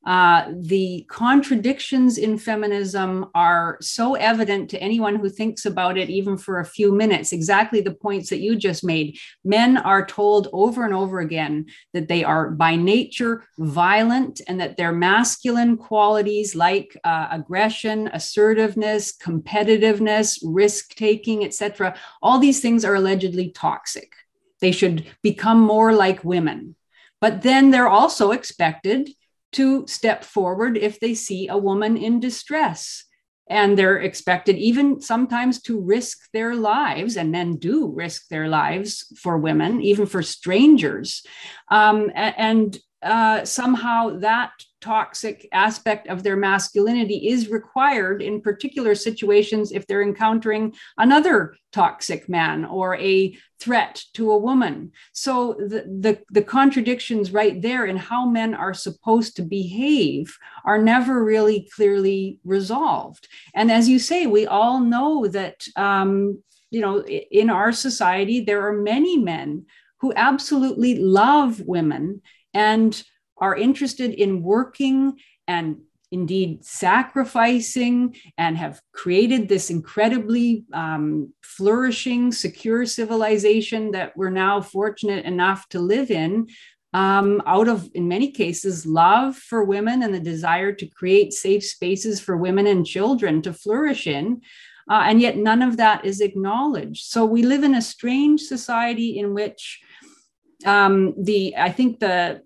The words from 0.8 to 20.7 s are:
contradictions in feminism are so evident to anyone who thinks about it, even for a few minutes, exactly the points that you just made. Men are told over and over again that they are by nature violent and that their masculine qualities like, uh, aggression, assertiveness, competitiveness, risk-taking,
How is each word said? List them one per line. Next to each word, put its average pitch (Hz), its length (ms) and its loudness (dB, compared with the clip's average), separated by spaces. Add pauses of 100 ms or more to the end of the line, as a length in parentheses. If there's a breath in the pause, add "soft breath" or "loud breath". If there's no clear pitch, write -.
contradictions 254 1080 2
in 220 180 0
feminism 202 880 -4 (100)
are 170 460 2
so - 360 -2
evident 208 520 0
to 190 100 -10
anyone 208 380 -2
who 202 140 -2
thinks 214 340 -6
about 185 320 -2
it, 185 140 -4
even 196 260 -4
for 185 240 -6
a 165 40 -6
few 202 300 0
minutes, 202 380 0
exactly 202 480 0
the 185 140 2
points 202 340 -6
that 160 120 -4
you 214 140 0
just 190 300 -2
made. 156 340 -2 (280 loud breath)
Men 233 320 4
are 190 260 2
told 208 480 2
over 226 320 0
and 214 80 -2
over 190 280 -4
again 156 440 -4 (300 loud breath)
that 165 140 -4
they 170 140 0
are 160 280 0
by 165 260 2
nature 226 680 0 (140)
violent 202 880 0
and 180 140 -6
that 170 160 -6
their 170 160 -2
masculine 233 840 2
qualities 208 760 0
like, 185 400 0 (100)
uh, 165 260 -2
aggression, 214 840 -4
assertiveness, 214 1040 0
competitiveness, 214 1300 0
risk-taking, 208 1000 0